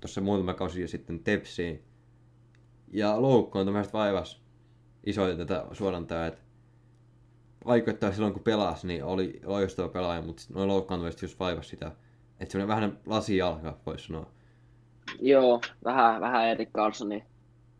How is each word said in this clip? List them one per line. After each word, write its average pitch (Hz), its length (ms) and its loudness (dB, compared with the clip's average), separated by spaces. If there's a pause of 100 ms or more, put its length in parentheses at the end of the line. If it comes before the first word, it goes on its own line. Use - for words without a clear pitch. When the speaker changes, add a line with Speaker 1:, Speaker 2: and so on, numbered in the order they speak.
Speaker 1:
tossa - 220 -6
muutama 95 320 2
kausi 90 280 -6
jo 85 60 -4
sitten 82 320 -10
Tepsiin. 90 640 -4 (1080)
Ja 107 300 2
loukkaantumiset 104 720 4
vaivas 101 480 0 (640)
isoja 95 340 0
tätä 85 340 -4
Suorantaa, 87 540 -2
et - 180 -8 (1200)
vaikuttaa 113 460 2
silloin 104 220 0
kun 92 100 -10
pelasi, 101 440 0
niin 82 160 -4
oli 92 420 -2
loistava 95 440 -2
pelaaja, 87 320 -2
mut 82 180 -10
sit - 100 -18
noin 98 180 -2
loukkaantumiset 92 540 -2
just 87 180 -10
vaivas 87 300 -4
sitä. - 220 -10 (480)
Et - 120 -10
semmonen 101 240 0
vähän 107 300 0
lasijalka, 87 800 0
vois - 200 -8
sanoa. 80 240 -10 (920)
Speaker 2:
Joo, 127 420 6 (220)
vähän, 117 380 4
vähän 117 260 2
Erik 117 240 0
Karlssonin 107 520 -2 (560)